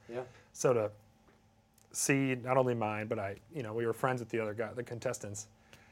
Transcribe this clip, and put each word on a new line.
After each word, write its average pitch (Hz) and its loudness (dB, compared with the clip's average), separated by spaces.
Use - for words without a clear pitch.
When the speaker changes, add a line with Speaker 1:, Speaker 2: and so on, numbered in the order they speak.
Speaker 1:
Yeah. 120 -6
Speaker 2:
So 135 4
to 107 2
see 135 2
not 127 0
only 127 6
mine, 107 0
but 113 -2
I, 101 -4
you 147 -6
know, 107 -6
we 117 0
were 113 2
friends 127 2
with 117 -8
the 113 0
other 107 -2
guy, 107 -4
the 123 -6
contestants, 117 -6